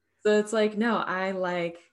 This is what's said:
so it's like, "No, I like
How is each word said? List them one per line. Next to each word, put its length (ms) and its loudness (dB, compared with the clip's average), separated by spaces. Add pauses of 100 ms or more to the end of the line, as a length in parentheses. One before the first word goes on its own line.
(240)
so 160 4
it's 140 -2
like, 240 0
"No, 220 0
I 340 -2
like 480 -4 (120)